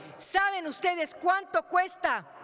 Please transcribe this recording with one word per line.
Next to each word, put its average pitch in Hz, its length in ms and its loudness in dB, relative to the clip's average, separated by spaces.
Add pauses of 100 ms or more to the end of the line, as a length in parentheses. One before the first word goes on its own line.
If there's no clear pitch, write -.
(180)
¿saben 381 500 0
ustedes 339 480 -2
cuánto 370 480 0
cuesta 339 640 0 (160)